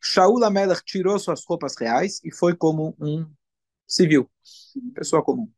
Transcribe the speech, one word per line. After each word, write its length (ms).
Shaul 420
HaMelech 400
tirou 360
suas 260
roupas 340
reais 460
e 100
foi 220
como 420
um 320
civil, 440
pessoa 280
comum. 360